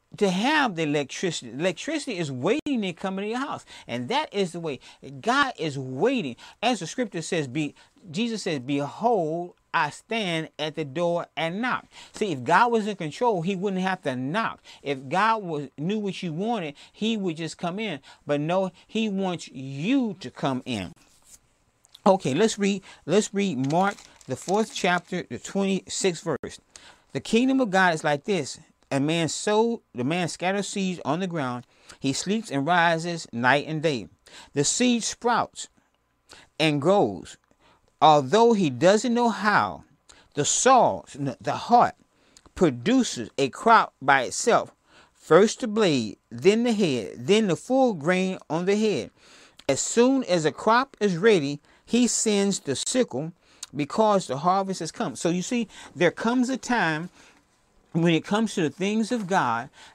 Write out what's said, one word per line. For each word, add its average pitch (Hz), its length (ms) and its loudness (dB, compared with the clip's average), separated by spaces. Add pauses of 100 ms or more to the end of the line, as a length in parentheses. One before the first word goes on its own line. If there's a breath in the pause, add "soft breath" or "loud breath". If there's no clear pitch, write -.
(180)
to 202 100 2
have 220 480 0
the 165 60 -2
electricity. 147 720 -4
Electricity 185 640 -4
is 151 120 -4
waiting 220 520 -2
to 185 100 -4
come 190 260 -6
into 208 120 -6
your 240 80 -6
house." - 260 -8 (220 loud breath)
And 120 220 -6
that 294 260 -4
is 190 180 -2
the 175 80 -10
way. 151 200 -6 (400 loud breath)
God 262 380 0
is 143 200 -4
waiting. 139 580 -2 (260 loud breath)
As 233 180 0
the 165 60 -8
scripture 196 360 -6
says, 160 240 -2
be, 143 280 -4 (360 soft breath)
Jesus 220 320 -4
says, 156 160 -2
"Behold, 160 960 -2 (180)
I 165 180 0
stand 175 580 -4 (100)
at 151 160 -4
the 160 100 -4
door 170 520 -2
and 170 260 -4
knock." 233 240 -4 (260 loud breath)
See, 208 200 -2
if 127 100 -6
God 233 300 4
was 214 160 0
in 202 80 -6
control, 175 460 -2
he 196 120 -2
wouldn't 185 260 -4
have 185 220 -2
to 127 140 -4
knock. 135 440 -4 (220 loud breath)
If 139 260 -6
God 214 360 0
was, 147 240 -6 (100)
knew 196 220 -2
what 196 200 -6
you 175 120 -6
wanted, 185 420 -4 (180 loud breath)
he 220 240 -4
would 185 200 -4
just 160 220 -8
come 180 200 -6
in. 202 220 -6 (260 loud breath)
But 147 140 0
no, 180 320 0 (160 soft breath)
he 220 200 -2
wants 190 400 -4
you 165 720 -2
to 123 140 -12
come 131 340 -2
in. 98 260 -6 (1120)
Okay, 190 300 2
let's 214 240 0
read, 196 240 -2 (240 loud breath)
let's 196 260 0
read 151 380 -2
Mark, 190 240 0 (320 loud breath)
the 165 80 -6
fourth 202 400 -2
chapter, 180 560 -2
the 120 80 -8
twenty-sixth 190 840 -4
verse. 123 380 -6 (520 loud breath)
"The 139 80 -4
kingdom 262 400 2
of 226 100 0
God 185 240 4
is 156 100 -8
like 147 200 0
this. 175 340 -4 (320)
A 135 100 0
man 160 280 0
sow-, 226 520 0 (140)
the 240 100 -4
man 165 240 -2
scatters 196 400 -4
seeds 185 340 -4
on 156 180 -2
the 196 60 -2
ground. 131 380 -6 (340 loud breath)
He 135 140 -2
sleeps 214 380 -4
and 139 160 -2
rises 170 640 0
night 127 340 2
and 156 140 -6
day. 135 280 -2 (440 loud breath)
The 143 120 0
seed 240 380 2
sprouts - 640 -4 (920 loud breath)
and 147 240 2
grows, 147 560 0 (640 soft breath)
although 156 500 6
he 190 160 2
doesn't 196 460 4
know 240 160 2
how. 196 540 0 (500 loud breath)
The 143 100 0
soil, 180 640 4 (340)
the 143 120 -4
heart, 160 420 4 (600 soft breath)
produces 151 840 2
a 139 100 2
crop 214 540 4
by 135 220 4
itself. 185 500 0 (400 soft breath)
First 196 460 4
the 247 80 -4
blade, 165 500 0 (120)
then 190 340 2
the 247 80 2
head, 127 440 0
then 196 300 2
the 160 100 2
full 254 380 2
grain 185 440 0 (120)
on 170 160 -2
the 202 100 2
head. 190 340 -2 (580 loud breath)
As 139 120 0
soon 254 440 4
as 170 180 0
the 151 100 0
crop 233 480 2
is 202 160 2
ready, 160 440 2 (260 soft breath)
he 240 200 4
sends 202 540 0
the 131 160 -4
sickle 170 560 -2 (420 loud breath)
because 196 520 2
the 131 120 -6
harvest 190 420 0
has 165 120 -8
come." 160 240 -6
So 170 140 0
you 180 100 0
see, 233 280 -2 (280 loud breath)
there 160 140 4
comes 240 400 0
a 254 80 -4
time 170 500 -2 (840 loud breath)
when 165 220 2
it 156 100 0
comes 214 300 -2
to 196 80 0
the 143 80 0
things 208 420 -2
of 220 140 -4
God 139 420 0 (260 loud breath)